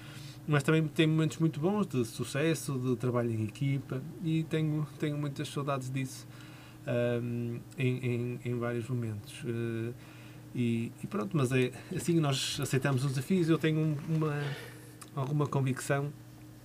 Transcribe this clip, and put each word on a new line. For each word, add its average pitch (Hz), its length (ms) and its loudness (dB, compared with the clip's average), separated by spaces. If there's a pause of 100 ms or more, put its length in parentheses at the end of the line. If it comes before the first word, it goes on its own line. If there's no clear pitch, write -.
(460)
mas 147 160 4
também 160 260 6
tem 160 180 4
momentos 156 320 4
muito 160 200 2
bons 190 280 2
de 127 180 2
sucesso, 139 760 0
de 127 180 2
trabalho 120 340 2
em 110 140 2
equipa 135 580 -2 (200)
e 160 220 2
tenho, 156 420 0 (120)
tenho 151 180 0
muitas 147 320 -4
saudades 135 420 -2
disso, 131 380 -4 (580)
ahm, 120 680 0 (220)
em, 127 180 4 (100)
em, 120 380 -2
em 123 140 -2
vários 117 300 -2
momentos. 113 580 -4
Eh, 117 460 -2 (640)
e, 117 380 2 (100)
e - 40 -4
pronto, 202 300 -2
mas 131 160 4
é 127 180 4 (240)
assim 170 200 2
que 165 60 6
nós 139 400 2
aceitamos 135 440 2
os 143 80 2
desafios. 160 360 2
Eu 165 100 6
tenho 156 200 2
um, 156 180 2 (200)
uma, 147 260 0 (720)
alguma 143 320 2
convicção 139 680 0 (520)